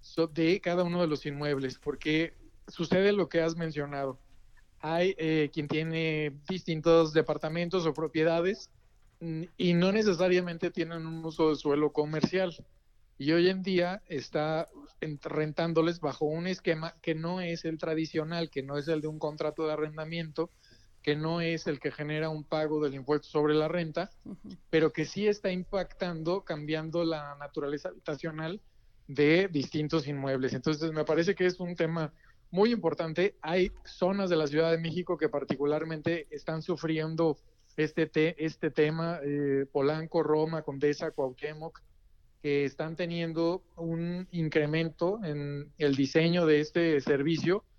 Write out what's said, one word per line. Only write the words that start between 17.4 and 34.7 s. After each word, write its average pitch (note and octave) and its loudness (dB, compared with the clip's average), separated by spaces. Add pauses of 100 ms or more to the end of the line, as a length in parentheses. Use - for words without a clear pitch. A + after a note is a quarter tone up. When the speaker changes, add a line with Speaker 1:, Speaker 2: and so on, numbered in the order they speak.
Speaker 1:
es E3+ -6
el D#3+ -4
tradicional, D#3+ -4
que C#3 -6
no C#3 -6
es C#3+ -6
el D#3+ 0
de D#3 -6
un D#3 -8
contrato D3+ -4
de D3+ 0
arrendamiento, D#3 -6 (520)
que D3 0
no D#3+ -2
es E3 -2
el D3 -2
que C#3+ -6
genera D3+ -4
un D#3 -6
pago D#3 0
del C#3 0
impuesto C#3 -2
sobre D3+ 2
la D#3 4
renta, E3+ -2 (140)
Speaker 2:
Ujú. - -16 (140)
Speaker 1:
pero D#3 4
que A#2+ -2
sí G3+ -4
está G#3 0
impactando, F3+ -4
cambiando D#3 -4
la D3 -4
naturaleza C#3+ -6
habitacional D#3+ -6 (460)
de D3 6
distintos D3+ -2
inmuebles. C3+ -2
Entonces, D#3 -2
me D#3 0
parece E3 2
que F#3 2
es F3+ 0
un F3 -6
tema D#3+ -2 (380)
muy G#3 4
importante. E3 0
Hay F3+ 0 (140)
zonas F#3+ 0
de F3 4
la D#3 2
Ciudad D#3+ 2